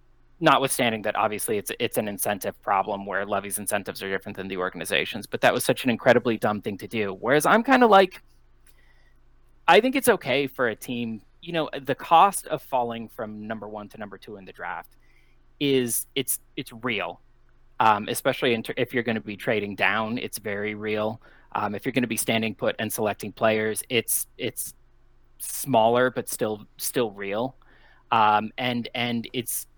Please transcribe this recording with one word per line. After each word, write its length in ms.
notwithstanding 640
that, 120
obviously, 420
it's, 220
it's 180
an 100
incentive 560
problem 420
where 200
Lovie's 340
incentives 420
are 80
different 260
than 120
the 100
organization's, 720
but 140
that 120
was 100
such 200
an 80
incredibly 460
dumb 240
thing 180
to 80
do. 320
Whereas 260
I'm 180
kinda 240
like, 340
I 120
think 160
it's 140
okay 380
for 200
a 80
team, 460
you 120
know, 160
the 120
cost 520
of 140
falling 460
from 400
number 220
one 200
to 80
number 200
two 200
in 80
the 60
draft 460
is, 560
it's, 240
it's 160
real. 480
Um, 300
especially 440
in 100
ter-, 120
if 180
you're 100
gonna 180
be 160
trading 380
down, 420
it's 220
very 360
real. 460
Um, 200
if 100
you're 60
gonna 160
be 100
standing 380
put 240
and 120
selecting 400
players, 560
it's, 400
it's 360
smaller, 720
but 180
still, 380
still 340
real. 440
Um, 460
and, 380
and 380
it's, 340